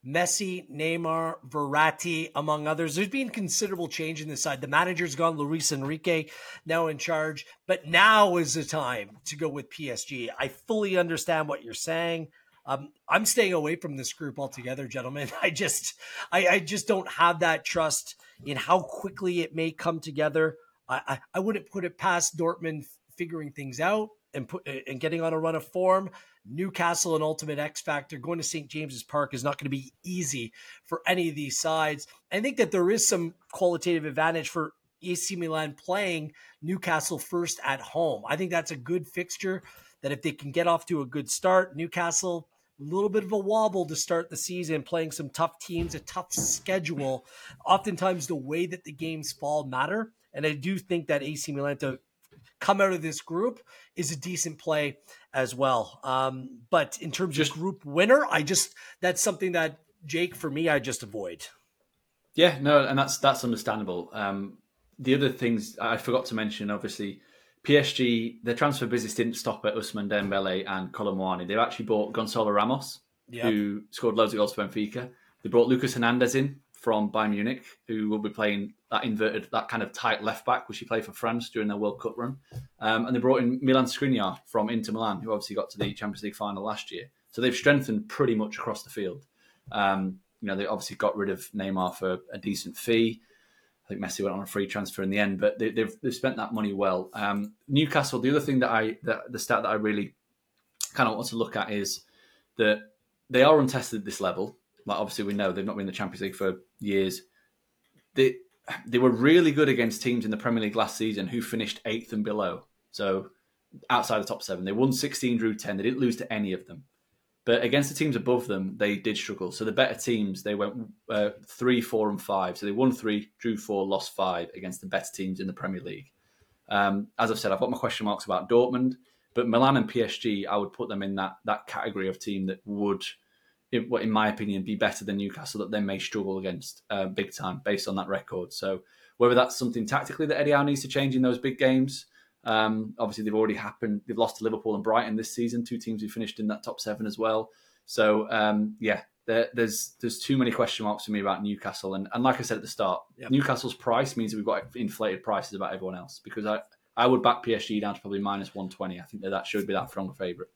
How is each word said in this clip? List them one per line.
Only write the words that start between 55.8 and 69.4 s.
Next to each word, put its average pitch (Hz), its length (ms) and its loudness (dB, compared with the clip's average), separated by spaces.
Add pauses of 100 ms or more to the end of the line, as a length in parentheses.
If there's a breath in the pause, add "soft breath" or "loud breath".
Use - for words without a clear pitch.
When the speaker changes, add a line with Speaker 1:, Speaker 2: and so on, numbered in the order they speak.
Speaker 1:
Um, 131 560 -2 (120)
but 160 300 2
in 160 120 -8
terms 170 240 -2
Speaker 2:
Just 143 160 2
Speaker 1:
of 151 60 -10
group 180 260 -6
winner, 208 440 6
I - 140 2
just, 175 320 0 (260 loud breath)
that's 180 220 0
something 190 300 0
that, 160 260 0 (260)
Jake, 165 300 -2
for 156 160 -4
me, 160 180 0
I 147 120 6
just 117 240 -6
avoid. 98 420 -10 (880)
Speaker 2:
Yeah, 156 260 6
no, 143 240 8
and 117 140 2
that's, 135 200 2
that's 135 260 4
understandable. 107 680 -2
Um, 98 460 -4 (400)
the 131 160 4
other 139 140 4
things 117 520 0
I 110 180 0
forgot 127 280 0
to - 80 -8
mention, 107 360 -4
obviously, 101 500 -6 (420 soft breath)
P 143 140 6
S 139 160 6
G, 117 500 2
their 117 120 0
transfer 139 320 2
business 110 280 -2
didn't 117 200 0
stop - 300 -4